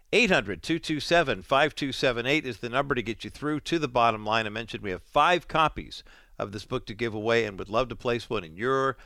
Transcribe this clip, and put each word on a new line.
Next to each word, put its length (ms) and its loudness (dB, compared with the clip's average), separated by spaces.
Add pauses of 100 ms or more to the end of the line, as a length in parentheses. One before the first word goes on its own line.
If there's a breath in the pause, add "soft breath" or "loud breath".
(120)
eight 180 4
hundred 320 0
two 160 0
two 220 -4
seven 400 2
five 340 2
two 160 -4
seven 340 0
eight 200 2
is 140 -8
the 100 -6
number 260 0
to 80 0
get 220 -6
you 40 -10
through 300 -4
to 180 -2
the 120 -2
bottom 360 2
line. 200 2
I 40 -6
mentioned 320 -8
we 100 -6
have 120 -6
five 460 2
copies 540 -2 (360 soft breath)
of 140 -6
this 100 -10
book 220 -6
to 80 -12
give 200 -4
away 300 2
and 160 -6
would 100 -10
love 200 0
to 80 -10
place 320 -2
one 160 -2
in 100 -16
your 400 0 (100)